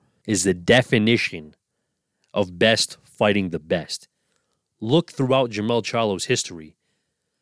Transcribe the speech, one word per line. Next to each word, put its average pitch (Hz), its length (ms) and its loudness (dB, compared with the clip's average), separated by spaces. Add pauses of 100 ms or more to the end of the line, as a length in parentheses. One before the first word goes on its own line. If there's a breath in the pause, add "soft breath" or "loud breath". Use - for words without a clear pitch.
(260)
is 95 180 0
the 95 100 2
definition 107 1000 0 (800)
of 90 240 -4
best 110 460 2
fighting 101 460 0
the 80 100 -6
best. 80 480 -6 (720)
Look 143 320 0
throughout 131 380 0
Jermell 110 340 -2
Charlo's 107 420 -2
history. 85 500 -6 (680)